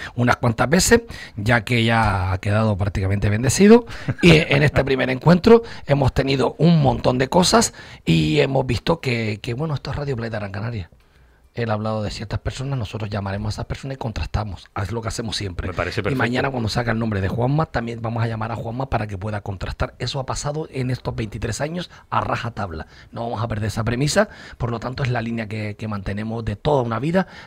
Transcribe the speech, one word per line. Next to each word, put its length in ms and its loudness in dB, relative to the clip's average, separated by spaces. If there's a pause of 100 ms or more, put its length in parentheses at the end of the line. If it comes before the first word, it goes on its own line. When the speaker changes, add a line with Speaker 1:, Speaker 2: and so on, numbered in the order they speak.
(160)
Speaker 1:
unas 220 4
cuantas 320 0
veces, 320 6 (360)
ya 260 2
que 200 2
ya 500 2
ha 60 0
quedado 380 2
prácticamente 520 0
bendecido. 560 8 (360)
Y 100 8
Speaker 2:
<laughs> 40 10
Speaker 1:
en 260 4
este 220 4
primer 260 0
encuentro 540 6 (240)
hemos 260 2
tenido 460 0
un 240 6
montón 340 2
de 120 0
cosas 440 4 (320)
y 360 4
hemos 260 0
visto 320 0
que, 420 -4
que, 140 -6
bueno, 180 -4
esto 160 -6
es 80 -6
Radio 180 -4
Planeta 220 -6
Gran 140 -8
Canaria. 400 -8 (600)
Él 160 -4
ha 40 2
hablado 280 -2
de 100 -4
ciertas 280 -6
personas, 400 -6
nosotros 300 -6
llamaremos 380 -4
a 80 -2
esas 100 -8
personas 300 -8
y 20 -16
contrastamos. 680 -6 (140)
Es 120 -4
lo 80 -4
que 80 -4
hacemos 260 -6
siempre. 320 -6
Speaker 2:
Me 60 -6
parece 260 -2
Speaker 1:
Y 40 -4
Speaker 2:
perfecto. 200 0
Speaker 1:
mañana 260 0
cuando 200 -2
salga 240 -2
el 40 0
nombre 220 -2
de 80 0
Juanma, 380 0
también 360 -6
vamos 220 -2
a 40 0
llamar 260 -4
a 20 -6
Juanma 340 -6
para 160 -2
que 120 -8
pueda 240 -6
contrastar. 580 -6
Eso 220 -6
ha 40 -6
pasado 460 -6
en 200 -4
estos 220 -6
veintitrés 460 -6
años 320 -6 (180)
a 120 0
rajatabla. 640 -6 (240)
No 120 -8
vamos 200 -4
a 60 -4
perder 180 -4
esa 160 -4
premisa, 460 0 (280)
por 140 -4
lo 80 -6
tanto 240 -6
es 60 0
la 120 0
línea 280 -6
que, 280 -6
que 120 -8
mantenemos 560 -6
de 100 -4
toda 280 2
una 160 -2
vida. 280 0 (200)